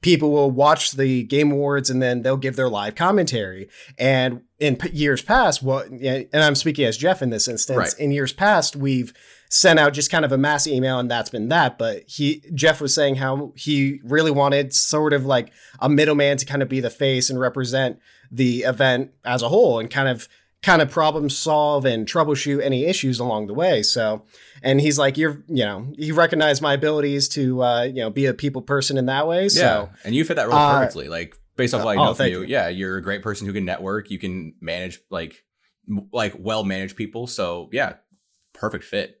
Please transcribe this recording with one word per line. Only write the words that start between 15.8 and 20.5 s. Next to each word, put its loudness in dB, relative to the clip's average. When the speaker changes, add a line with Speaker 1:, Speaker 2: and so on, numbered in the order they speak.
Speaker 1:
middleman 4
to -4
kind -4
of -6
be -4
the -4
face -2
and -4
represent -2
the 0
event 0
as -2
a -2
whole 4
and -6
kind 0
of, -4